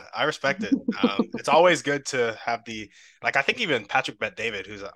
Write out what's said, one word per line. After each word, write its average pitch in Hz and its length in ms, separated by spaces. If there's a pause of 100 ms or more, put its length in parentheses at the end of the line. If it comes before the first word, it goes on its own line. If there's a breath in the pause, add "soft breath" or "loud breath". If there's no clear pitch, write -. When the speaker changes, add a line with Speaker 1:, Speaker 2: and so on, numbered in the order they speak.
(140)
Speaker 1:
I 117 120
respect 139 380
it. 101 120 (260)
Um, - 300
Speaker 2:
<laughs> - 60
Speaker 1:
it's - 100
always 156 340
good 143 260
to 117 360
have 117 220
the, 107 260 (320 soft breath)
like, 117 140
I 139 40
think 226 200
even 143 240
Patrick 131 340
Bet-David, 107 480
who's 104 140
an 98 140